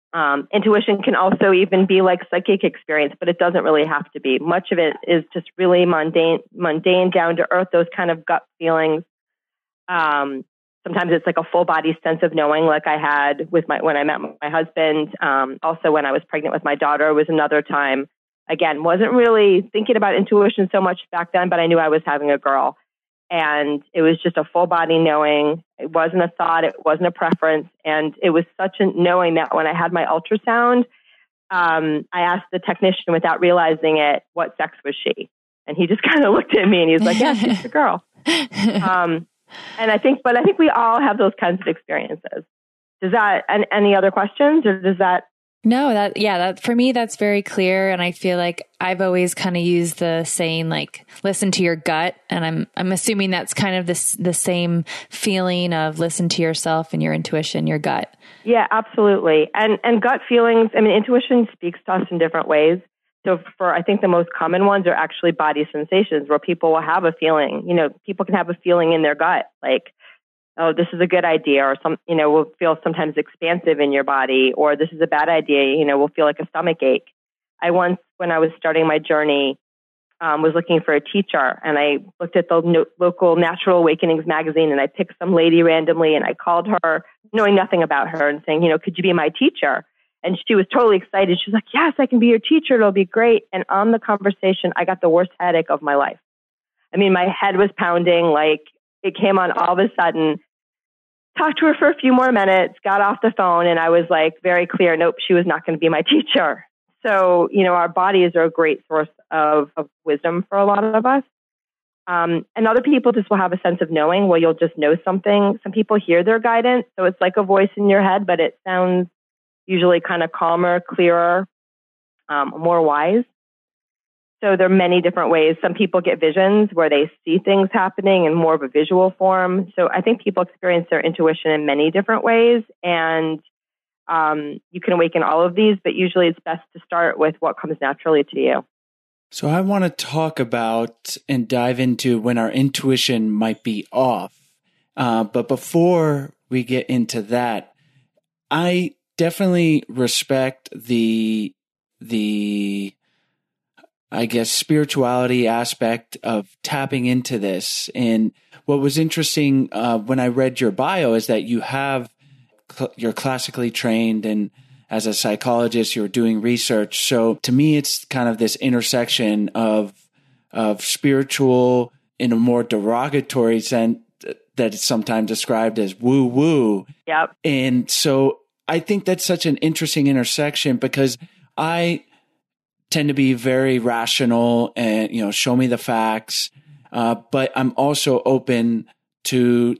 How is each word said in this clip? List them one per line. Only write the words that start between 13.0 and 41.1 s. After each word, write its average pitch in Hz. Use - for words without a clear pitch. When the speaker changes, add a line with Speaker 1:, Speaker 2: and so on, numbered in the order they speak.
Speaker 1:
with 165
my, 147
when 151
I 143
met 151
my -
husband. 156
Um, 135
also 160
when 147
I 135
was -
pregnant 151
with -
my 147
daughter 147
was 151
another 151
time. 143
Again, 160
wasn't 185
really 214
thinking 214
about 202
intuition 202
so 196
much 180
back 170
then, 180
but 175
I 165
knew 170
I 160
was 156
having 147
a 139
girl. 135
And 147
it 170
was 160
just 175
a 151
full 175
body 165
knowing. 151
It 160
wasn't 165
a 170
thought. 165
It 160
wasn't 160
a 175
preference. 165
And 156
it 175
was 170
such 190
a 196
knowing 175
that 160
when 160
I 156
had 170
my 165
ultrasound, 240
um, 160
I 180
asked 175
the 185
technician 180
without 165
realizing 160
it, 147
"What -
sex 156
was 143
she?" -
And 151
he 175
just 214
<laughs> 277
kinda 277
looked -
at 175
me 190
and 160
he 165
was 160
like, 170
"Yeah, 277
she's 208
the 240
girl." 254
Speaker 2:
<laughs> -
Speaker 1:
Um, 185
and 220
I 214
think, 269
but 240
I 240
think 392
we 320
all 233
have 226